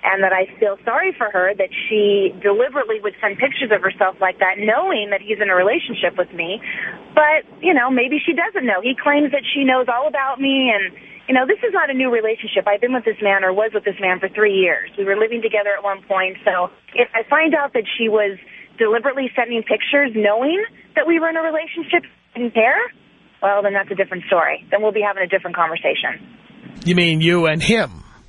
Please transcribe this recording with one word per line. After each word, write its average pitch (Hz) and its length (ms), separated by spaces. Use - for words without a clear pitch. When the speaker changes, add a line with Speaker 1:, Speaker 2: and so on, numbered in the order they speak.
Speaker 1:
and 196 180
that 190 100
I 190 140
feel 202 240
sorry 320 280
for 226 160
her 190 300
that 190 100
she 202 520
deliberately 220 640
would 202 180
send 202 160
pictures 269 380
of 185 80
herself 190 380
like 185 180
that, 185 180
knowing 220 540
that 196 100
he's 202 220
in 202 80
a 185 80
relationship 202 580
with 180 160
me. 175 300
But, 302 240
you 359 140
know, 254 160
maybe 254 340
she - 80
doesn't 339 320
know. 208 160
He 247 140
claims 294 400
that 277 80
she 277 240
knows 254 240
all 240 160
about 269 340
me 269 320
and, 190 220
you 262 60
know, 254 160
this 415 160
is 392 80
not 320 160
a 269 40
new 262 200
relationship. 220 560
I've 202 100
been 247 140
with 240 100
this 220 160
man 196 240
or 185 80
was 214 220
with 202 100
this 190 160
man 185 200
for 190 100
three 208 240
years. 180 420
We 196 80
were 196 140
living 226 240
together 208 340
at 196 60
one 196 240
point. 185 400
So 185 240
if 240 180
I 226 160
find 311 260
out 285 200
that 226 100
she 226 100
was 208 300
deliberately 240 560
sending 233 320
pictures 277 480
knowing 233 480
that 302 160
we 330 80
were 320 100
in 330 80
a 320 60
relationship 320 640
and 240 100
didn't 226 60
care, 254 260
well, 202 240
then 202 80
that's 196 160
a 196 80
different 185 320
story. 156 400
Then 202 100
we'll 214 140
be 214 80
having 196 220
a 180 40
different 180 280
conversation. 160 680
Speaker 2:
You 175 80
mean 170 260
you 170 260
and 156 140
him? 170 440